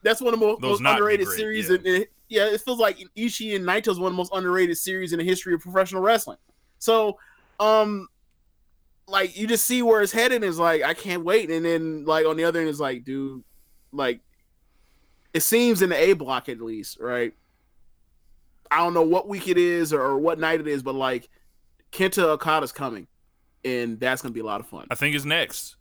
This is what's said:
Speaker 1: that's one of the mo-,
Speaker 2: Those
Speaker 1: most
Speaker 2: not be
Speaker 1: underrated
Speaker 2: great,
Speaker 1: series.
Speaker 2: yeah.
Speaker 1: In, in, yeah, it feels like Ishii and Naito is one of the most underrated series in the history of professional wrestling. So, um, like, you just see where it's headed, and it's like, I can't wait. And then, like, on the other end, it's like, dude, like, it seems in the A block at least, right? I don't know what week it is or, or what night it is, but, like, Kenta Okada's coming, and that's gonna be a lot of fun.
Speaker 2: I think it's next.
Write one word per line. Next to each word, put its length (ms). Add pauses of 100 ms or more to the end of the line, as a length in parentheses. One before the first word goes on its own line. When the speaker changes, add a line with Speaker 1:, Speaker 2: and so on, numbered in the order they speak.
Speaker 1:
that's 180
one 120
of 60
the 60
mo-, 160
Speaker 2:
Those 120
Speaker 1:
most 80
Speaker 2:
not 80
be 80
Speaker 1:
underrated 300
Speaker 2:
great, 100
Speaker 1:
series. 320
Speaker 2:
yeah. 80
Speaker 1:
In, 80
in, 200 (220)
yeah, 200
it 140
feels 180
like 180 (180)
Ishii 400
and 100
Naito 220
is 120
one 80
of 60
the 40
most 160
underrated 440
series 360
in 60
the 60
history 280
of 80
professional 400
wrestling. 360 (400)
So, 400 (440)
um, 480 (1000)
like, 280
you 100
just 180
see 160
where 200
it's 100
headed, 240
and 100
it's 140
like, 240
I 100
can't 300
wait. 260
And 160
then, 400
like, 200
on 120
the 60
other 160
end, 100
it's 120
like, 240
dude, 360 (520)
like, 260 (1120)
it 60
seems 420
in 80
the 60
A 180
block 360
at 120
least, 380
right? 340 (1400)
I 100
don't 140
know 100
what 260
week 180
it 100
is 360
or, 80
or 160
what 220
night 200
it 80
is, 160
but, 120
like, 340 (640)
Kenta 300
Okada's 500
coming, 340 (560)
and 340
that's 240
gonna 120
be 80
a 40
lot 140
of 80
fun. 240
Speaker 2:
I 40
think 200
it's 80
next. 580